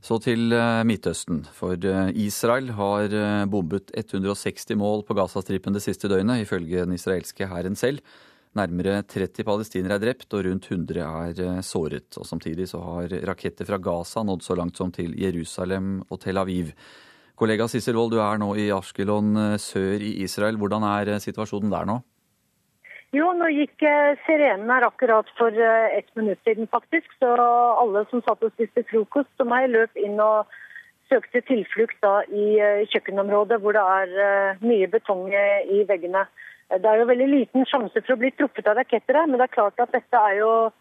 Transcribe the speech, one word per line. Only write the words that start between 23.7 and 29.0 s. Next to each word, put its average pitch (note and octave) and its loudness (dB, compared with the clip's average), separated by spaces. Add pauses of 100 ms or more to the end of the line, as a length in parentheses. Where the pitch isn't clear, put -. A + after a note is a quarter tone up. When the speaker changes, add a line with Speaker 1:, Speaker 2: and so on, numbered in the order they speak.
Speaker 2:
eh, D4 4 (100)
sirenen B3 2
her A#3+ 4
akkurat A3 2 (120)
for, A#3 4
eh, A3+ 2
ett - -6
minutt G#3+ -2
siden, A3 0
faktisk. - -2 (140)
Så B3+ 4
alle A#3+ 4
som B3 0
satt A3 0
og A3+ 0
spiste A3+ -2
frokost A3+ 0